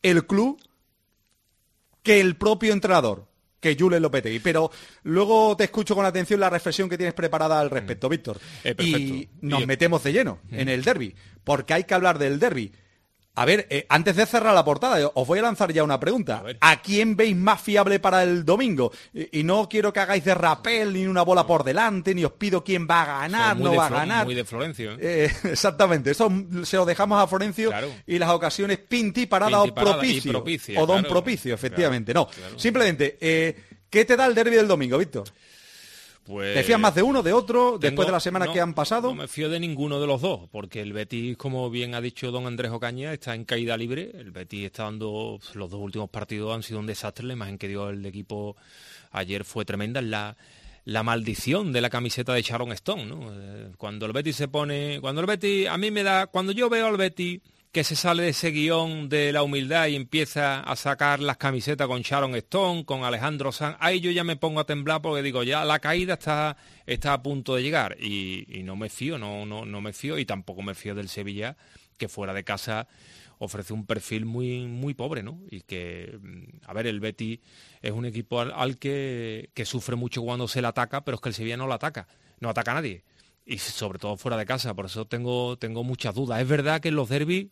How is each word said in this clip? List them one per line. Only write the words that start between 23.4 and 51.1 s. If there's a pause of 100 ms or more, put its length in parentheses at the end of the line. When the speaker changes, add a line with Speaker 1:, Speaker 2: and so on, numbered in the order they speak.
Speaker 2:
Son
muy
Speaker 1:
no
Speaker 2:
de
Speaker 1:
va
a
Speaker 2:
Flo-,
Speaker 1:
ganar.
Speaker 2:
muy
de
Florencio,
¿eh?
Speaker 1:
Eh,
<laughs>
exactamente,
eso (320)
se
lo
dejamos
a
Florencio
Speaker 2:
Claro. (160)
Speaker 1:
y
las
ocasiones
pinti
parada
Speaker 2:
Pinti
Speaker 1:
o
Speaker 2:
parada
y
Speaker 1:
propicio.
Speaker 2:
propicia,
Speaker 1:
O
don
Speaker 2:
claro.
Speaker 1:
propicio,
efectivamente.
Speaker 2:
Claro,
Speaker 1:
No,
Speaker 2:
claro.
Speaker 1:
simplemente,
eh, (320)
¿qué
te
da
el
derbi
del
domingo,
Víctor? (1000)
Speaker 2:
Pues
Speaker 1:
¿Te
fías
más
de
uno,
de
otro,
Speaker 2:
tengo
Speaker 1:
después
de
la
semana
Speaker 2:
no,
Speaker 1:
que
han
pasado?
Speaker 2:
no
me
fío
de
ninguno
de
los
dos, (100)
porque
el
Betis,
como
bien
ha
dicho
don
Andrés
Ocaña,
está
en
caída
libre.
El
Betis
está
dando, (140)
los
dos
últimos
partidos
han
sido
un
desastre.
La
imagen
que
dio
el
equipo (560)
ayer
fue
tremenda.
La, (480)
la
maldición